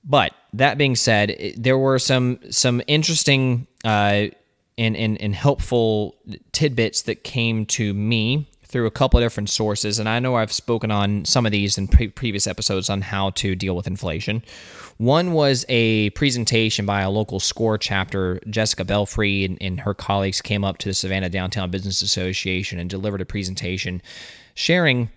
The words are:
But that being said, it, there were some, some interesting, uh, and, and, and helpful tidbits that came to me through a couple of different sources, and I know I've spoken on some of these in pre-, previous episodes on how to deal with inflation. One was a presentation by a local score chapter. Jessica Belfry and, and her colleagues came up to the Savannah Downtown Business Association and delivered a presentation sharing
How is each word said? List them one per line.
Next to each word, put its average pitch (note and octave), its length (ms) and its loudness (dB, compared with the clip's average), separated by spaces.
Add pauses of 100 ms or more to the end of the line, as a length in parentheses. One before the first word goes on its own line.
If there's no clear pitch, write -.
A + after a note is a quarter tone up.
But C3+ 280 2 (200)
that C3 260 2
being C#3 160 4
said, G#2+ 360 4
it, G2 300 -8
there B2+ 160 4
were C3+ 220 4
some, B2+ 400 2 (100)
some B2 380 2
interesting, C#3+ 800 2 (180)
uh, G#2 420 2 (520)
and, A2+ 180 0
and, A2 240 0
and G2+ 140 -2
helpful A2+ 800 0 (380)
tidbits A#2+ 500 0
that - 220 -6
came A2+ 420 -2
to G#2+ 260 -2
me A2+ 560 0 (140)
through A#2+ 240 -2
a A2 40 0
couple C3 280 4
of A#2 60 4
different G#2+ 260 -2
sources, G#2+ 480 -2
and A2 100 -2
I A2+ 120 0
know B2+ 160 0
I've A2 160 0
spoken A2+ 400 -2
on G2+ 320 0
some B2 200 2
of A2 60 2
these G2+ 260 0
in G2 120 -4
pre-, - 180 6
previous G2+ 400 -4
episodes F#2+ 420 -2
on G2 120 -2
how G2 300 -2
to F#2+ 260 -2
deal F#2+ 180 -2
with F2 140 -4
inflation. F#2 560 -4 (540)
One E3+ 340 2
was C#3+ 360 2
a A2 420 4
presentation A2+ 760 0
by G2+ 140 2
a F#2+ 100 0
local G2+ 300 -2
score A2 380 0
chapter. F#2+ 680 -2
Jessica G#2+ 360 -2
Belfry G2+ 600 0
and, F#2 160 -4
and F#2 200 -4
her G#2 120 -2
colleagues G2 480 -2
came G#2 220 -2
up G2 160 -2
to - 100 -6
the G2 60 -2
Savannah F#2+ 340 -2
Downtown F#2 440 -4
Business F#2+ 280 -4
Association F#2 800 -2
and F2 100 -6
delivered G2 320 -4
a F2+ 60 -6
presentation F#2 720 -6 (540)
sharing C#3+ 640 2